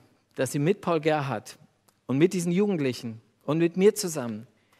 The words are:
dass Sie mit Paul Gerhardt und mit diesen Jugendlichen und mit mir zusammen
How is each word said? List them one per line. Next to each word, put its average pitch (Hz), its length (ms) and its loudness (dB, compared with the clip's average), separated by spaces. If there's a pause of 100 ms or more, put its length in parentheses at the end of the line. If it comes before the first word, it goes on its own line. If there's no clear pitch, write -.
(340)
dass 131 180 -2
Sie 151 60 -2
mit 170 220 2
Paul 170 200 0
Gerhardt 143 580 -2 (480)
und 127 120 -2
mit 170 140 4
diesen 175 200 -2
Jugendlichen 143 680 -2 (240)
und 151 140 -2
mit 170 180 0
mir 202 180 6
zusammen 123 520 -6 (340)